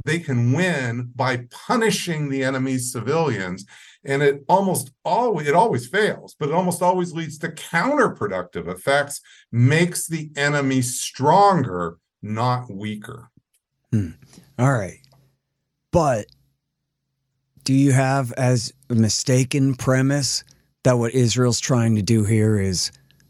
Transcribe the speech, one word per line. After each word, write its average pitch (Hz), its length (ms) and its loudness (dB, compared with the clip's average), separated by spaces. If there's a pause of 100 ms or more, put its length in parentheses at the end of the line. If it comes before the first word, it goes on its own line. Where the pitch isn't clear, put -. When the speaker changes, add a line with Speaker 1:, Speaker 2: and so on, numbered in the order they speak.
Speaker 1:
they 160 140 -2
can 120 340 0
win 131 640 -2
by 127 360 -2
punishing 180 800 -2
the 135 140 -2
enemy's 131 480 -2
civilians. 110 760 -4 (400)
And 139 160 -2
it 143 280 0
almost 180 420 0 (140)
always, 185 420 -2
it 147 80 2
always 175 320 2
fails, - 500 -2
but 143 120 -4
it 151 40 -2
almost 180 300 0
always 180 300 0
leads 160 260 -8
to 165 100 -6
counterproductive 156 1200 -2
effects, 139 540 -2 (300)
makes 151 560 2
the 160 280 -8
enemy 143 460 0
stronger, 123 1160 2 (240)
not 123 480 -4
weaker. 107 640 -12 (600)
Speaker 2:
Hmm. 101 180 0 (500)
All 135 140 2
right. 98 260 -6 (920)
But 139 340 0 (1400)
do 131 100 0
you 135 200 4
have 131 400 0
as 127 400 0 (160)
a 120 60 -2
mistaken 131 760 2
premise 131 680 0 (400)
that 127 160 4
what 117 160 0
Israel's 120 460 2
trying 117 340 2
to 107 80 2
do 107 220 2
here 107 340 2
is 95 320 -2 (380)